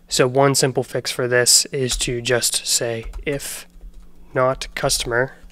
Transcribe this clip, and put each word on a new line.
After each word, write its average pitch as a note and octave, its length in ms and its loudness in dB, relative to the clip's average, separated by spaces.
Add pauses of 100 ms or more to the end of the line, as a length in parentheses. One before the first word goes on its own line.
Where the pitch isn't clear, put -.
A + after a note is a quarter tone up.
So C3+ 220 2
one C#3 260 6
simple C3 300 0
fix - 260 -6
for B2+ 160 -2
this B2 400 4
is C3 300 -4
to A#2+ 240 -4
just A#2+ 460 0
say, A#2 400 -2 (180)
"If - 420 -6 (680)
not C3 400 0
customer C3 600 -2 (180)